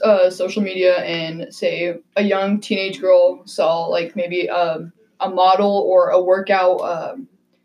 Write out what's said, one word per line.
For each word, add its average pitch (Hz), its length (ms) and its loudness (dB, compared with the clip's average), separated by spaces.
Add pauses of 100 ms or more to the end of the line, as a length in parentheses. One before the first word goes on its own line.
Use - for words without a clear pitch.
uh, 190 240 4
social 185 320 -4
media 185 420 2
and, 165 500 -8
say, 170 440 -4 (180)
a 214 80 0
young 202 380 0
teenage 190 400 -4
girl 180 440 4
saw, 165 420 -2
like, 170 280 -4
maybe, 175 340 -4
um, 170 440 -4 (260)
a 190 100 -4
model 190 500 2
or 185 320 2
a 180 100 4
workout, 185 600 0
um, - 460 -8 (380)